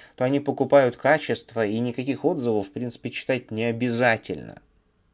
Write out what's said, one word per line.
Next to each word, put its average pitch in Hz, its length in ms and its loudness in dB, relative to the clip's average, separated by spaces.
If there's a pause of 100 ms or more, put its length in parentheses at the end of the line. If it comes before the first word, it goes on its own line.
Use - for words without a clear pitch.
(160)
то 127 80 -2
они 139 160 2
покупают 135 560 4
качество, 123 720 0
и 107 140 -2
никаких 123 440 -4
отзывов, 120 440 0
в - 20 -18
принципе, 120 400 -8
читать - 400 -4
не 110 140 -4
обязательно? 117 1000 0 (520)